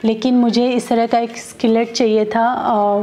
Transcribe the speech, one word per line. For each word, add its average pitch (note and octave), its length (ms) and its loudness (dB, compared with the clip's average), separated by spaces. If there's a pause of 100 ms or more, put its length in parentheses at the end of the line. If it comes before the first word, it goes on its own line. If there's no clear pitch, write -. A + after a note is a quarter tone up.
लेकिन A3 320 0
मुझे A#3+ 360 2
इस B3 160 -2
तरह A3+ 200 0
का A#3 120 2
एक A#3 180 -6
स्किलेट A3+ 540 -2
चाहिए A3 340 0
था। A3+ 260 0
अ, G#3 520 0